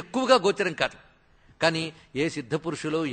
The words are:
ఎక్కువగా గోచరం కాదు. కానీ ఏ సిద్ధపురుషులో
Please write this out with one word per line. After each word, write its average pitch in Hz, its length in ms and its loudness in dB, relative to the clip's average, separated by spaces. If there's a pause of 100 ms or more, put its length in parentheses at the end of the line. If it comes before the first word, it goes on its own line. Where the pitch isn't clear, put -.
ఎక్కువగా 254 340 2
గోచరం 190 380 2
కాదు. - 240 -2 (640)
కానీ 160 200 2 (340)
ఏ 139 140 0
సిద్ధపురుషులో 151 680 -4 (140)